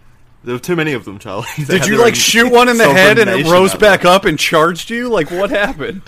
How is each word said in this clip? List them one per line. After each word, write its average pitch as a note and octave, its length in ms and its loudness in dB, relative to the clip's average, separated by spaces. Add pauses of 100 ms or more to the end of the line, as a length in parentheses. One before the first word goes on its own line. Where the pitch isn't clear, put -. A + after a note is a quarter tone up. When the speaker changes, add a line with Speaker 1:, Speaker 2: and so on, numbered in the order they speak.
(440)
Speaker 1:
there B2 120 -10
were B2 40 -10
too F3 160 -6
many D#3 180 -4
of G#2+ 120 -8
them, G2+ 140 -16
Charlie. G#2 320 -10
<laughs> - 60 -14
They D3+ 80 -6
Speaker 2:
Did F3 160 -2
Speaker 1:
had E3 60 -2
Speaker 2:
you, G#3+ 100 0
Speaker 1:
their A#3 80 4
Speaker 2:
like, A3+ 80 2
Speaker 1:
own - 60 -4
Speaker 2:
shoot A#3+ 320 0
one A#3+ 180 4
in A#3 80 0
the G#3 140 4
head G3 280 4
and G#3 100 2
it - 40 -2
Speaker 1:
sovereign - 100 -2
nation D#3+ 80 0
Speaker 2:
rose F#3+ 240 4
Speaker 1:
out - 40 -8
Speaker 2:
back G#3 220 4
Speaker 1:
there. F3 100 4
Speaker 2:
up F#3+ 140 2
and D#3+ 120 -2
charged E3 520 -2
you? A#3+ 200 -6
Like, F3 220 -4
what F#3 180 -4
happened? F3+ 580 -6